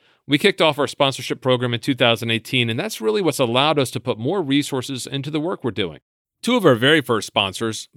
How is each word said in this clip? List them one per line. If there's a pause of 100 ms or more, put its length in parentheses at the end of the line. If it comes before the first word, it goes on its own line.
(280)
We
kicked
off
our
sponsorship
program
in
two
thousand
eighteen,
and
that's
really
what's
allowed
us
to
put
more
resources
into
the
work
we're
doing. (440)
Two
of
our
very
first
sponsors,